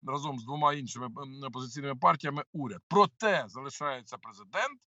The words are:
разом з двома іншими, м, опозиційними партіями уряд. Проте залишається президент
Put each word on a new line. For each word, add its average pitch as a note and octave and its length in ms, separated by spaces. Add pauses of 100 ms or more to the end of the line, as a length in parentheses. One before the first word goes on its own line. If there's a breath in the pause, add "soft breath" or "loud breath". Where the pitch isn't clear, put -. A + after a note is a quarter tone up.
разом C#3 360
з A2+ 60
двома D3 280
іншими, B2+ 320
м, C3+ 420
опозиційними C3 480
партіями D3 480 (100)
уряд. A#2 340
Проте G3 600
залишається C3 680
президент A#2 640 (140)